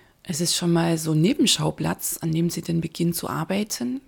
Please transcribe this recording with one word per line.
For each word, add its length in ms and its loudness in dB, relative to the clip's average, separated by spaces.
Es 160 -6
ist 160 0
schon 160 0
mal 260 2
so 140 -2
ein 100 4
Nebenschauplatz, 1000 0
an 100 -2
dem 180 2
sie 120 -6
dann 200 -2
beginnen 320 0
zu 160 -4
arbeiten. 800 -4